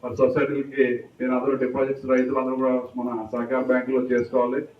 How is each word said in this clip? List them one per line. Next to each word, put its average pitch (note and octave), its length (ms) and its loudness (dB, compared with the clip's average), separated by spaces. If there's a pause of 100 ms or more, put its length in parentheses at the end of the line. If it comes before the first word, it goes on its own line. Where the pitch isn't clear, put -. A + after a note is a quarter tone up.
మరి A#2 140 -6
సొసైటీలకి C3+ 840 2 (180)
మీరు B2+ 100 0
అందరూ B2+ 240 0
డిపాజిట్స్ C3 500 -2
రైతులందరూ B2+ 500 2
కూడా C3 160 2 (260)
మన A#2+ 360 -6
సహకార B2 280 -2
బ్యాంకులో B2+ 400 2
చేసుకోవాలి. B2 680 0 (120)